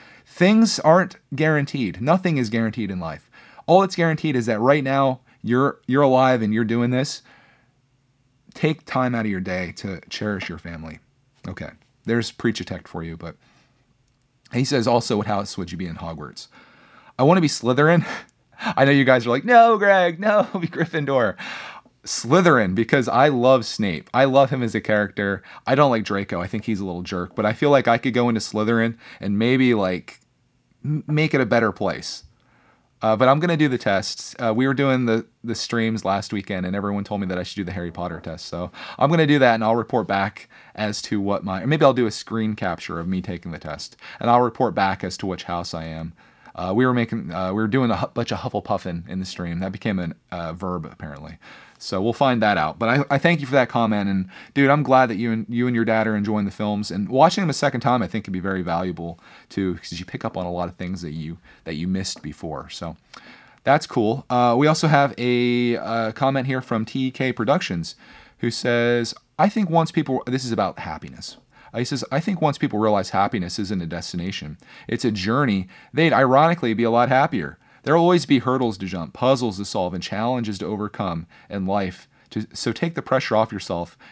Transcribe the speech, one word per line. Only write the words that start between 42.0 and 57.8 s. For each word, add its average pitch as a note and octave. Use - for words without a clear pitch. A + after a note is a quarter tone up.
a G#2
screen A2
capture E2+
of E2+
me F#2
taking F2
the D2+
test, -
and A#2
I'll A#2+
report A#2+
back F#2+
as F#2
to G2+
which F2+
house F2
I D#2+
am. E2
Uh, F2+
we B2+
were B2+
making, A#2
uh, F#2
we G#2
were A2
doing B2
a G2
hu-, -
bunch -
of F#2+
Hufflepuffin F#2+
in F#2
the F#2
stream. F2
That F#2+
became G2+
a, E2+
uh, E2+
verb, F2+
apparently. D2+
So F#2+
we'll A2+
find B2+
that G#2
out. D#2+
But A2+
I, C#3
I -
thank E3+
you C3
for B2
that B2+
comment, G#2+
and F#2+
dude, C#3
I'm D3
glad B2+
that G#2
you A#2
and, A2
you A#2+
and B2
your A2+
dad A2
are G#2+
enjoying G#2
the F#2+
films, G#2
and F#2+
watching D#3+
them E3
a -
second C3